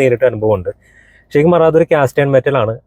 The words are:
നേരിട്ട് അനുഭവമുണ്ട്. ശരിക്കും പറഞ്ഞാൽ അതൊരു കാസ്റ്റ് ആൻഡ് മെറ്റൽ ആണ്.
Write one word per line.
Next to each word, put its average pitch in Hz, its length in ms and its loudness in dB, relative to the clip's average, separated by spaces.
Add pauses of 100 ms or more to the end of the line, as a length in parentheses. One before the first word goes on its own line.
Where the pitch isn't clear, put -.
നേരിട്ട് 127 300 0
അനുഭവമുണ്ട്. 107 400 -4 (600)
ശരിക്കും 151 220 2
പറഞ്ഞാൽ 160 180 2
അതൊരു 160 180 2
കാസ്റ്റ് 143 320 0
ആൻഡ് 139 140 -2
മെറ്റൽ 139 260 0
ആണ്. 110 100 -4 (140)